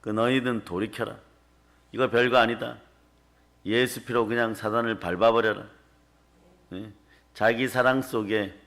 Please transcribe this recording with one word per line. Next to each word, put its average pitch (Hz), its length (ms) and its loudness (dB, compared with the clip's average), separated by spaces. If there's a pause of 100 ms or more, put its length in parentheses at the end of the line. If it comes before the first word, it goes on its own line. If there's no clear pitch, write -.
그 110 100 -8
너희들은 120 540 0
돌이켜라. 107 520 -6 (760)
이거 127 160 0
별거 120 300 4
아니다. 117 400 0 (880)
예수 120 400 0
피로 120 220 0
그냥 113 280 0
사단을 110 460 -2
밟아버려라." 107 680 2 (1040)
네? 101 220 -12 (420)
자기 117 340 2
사랑 127 340 2
속에 107 640 -2